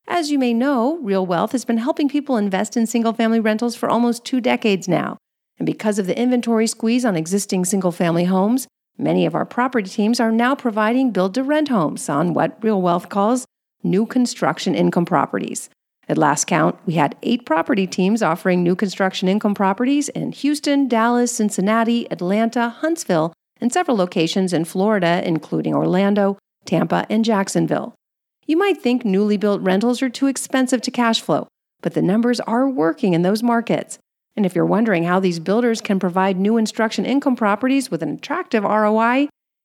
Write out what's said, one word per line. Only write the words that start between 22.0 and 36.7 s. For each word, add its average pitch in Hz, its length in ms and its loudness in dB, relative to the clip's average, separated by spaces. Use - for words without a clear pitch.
Atlanta, 220 580 -2
Huntsville, 214 640 -2
and 247 140 -2
several 349 240 0
locations 185 560 0
in 165 140 0
Florida, 185 580 0
including 156 500 -2
Orlando, 196 640 2
Tampa, 170 420 0
and 214 160 0
Jacksonville. 190 720 0
You 311 120 0
might 392 180 2
think 247 300 -2
newly 208 320 2
built 202 240 0
rentals 202 400 0
are 262 80 -2
too 269 160 -2
expensive 262 560 0
to - 80 -2
cash 233 320 0
flow, - 260 -2
but 165 140 -4
the 160 80 0
numbers 226 380 2
are 247 280 0
working 277 460 0
in 165 80 2
those 208 200 2
markets. 233 560 -2
And 214 80 2
if 180 100 0
you're 165 120 2
wondering 185 380 2
how 180 140 2
these 180 200 0
builders 220 420 0
can 196 180 -2
provide 185 400 0
new 214 200 2
instruction 220 480 -2